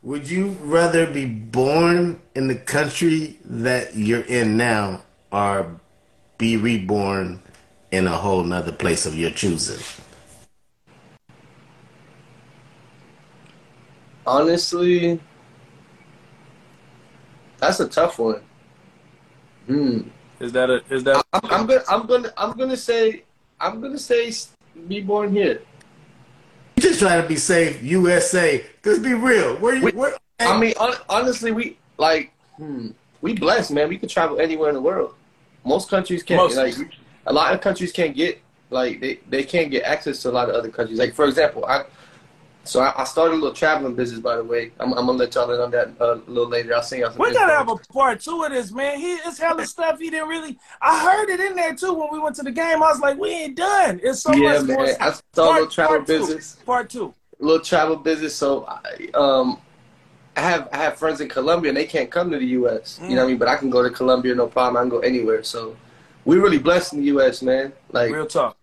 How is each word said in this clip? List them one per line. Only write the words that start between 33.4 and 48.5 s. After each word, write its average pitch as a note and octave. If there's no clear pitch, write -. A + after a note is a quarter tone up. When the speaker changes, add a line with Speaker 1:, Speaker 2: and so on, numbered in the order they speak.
Speaker 2:
man. D3
We F#3
can F3+
travel D#3+
anywhere D#3
in D3
the C3
world. -
Most F3+
countries F#3
can't. F3+
Speaker 3:
Most. C3
Speaker 2:
Like, C3
a -
lot D#3+
of G3
countries F3+
can't D#3
get, D#3
like, B2+
they, C3
they C3+
can't D#3+
get C3
access D3
to -
a A#2+
lot A#2+
of G2
other A#2
countries. A2+
Like, B2
for D3+
example, C#3+
I, C#3
so -
I, C3
I -
started D#3+
a -
little D3
traveling C#3+
business, A#2
by A#2
the A2+
way. A#2
I'm, B2
I'm B2
gonna B2+
let A#2+
y'all A#2+
in A#2+
on A#2+
that, A#2+
uh, A#2
a A2
little A#2+
later. A#2
I'll A#2+
send B2+
y'all A#2
some -
Speaker 3:
We A#4+
gotta G4+
have C4+
Speaker 2:
info. G#3+
Speaker 3:
a -
part C4
two E4
of C#4+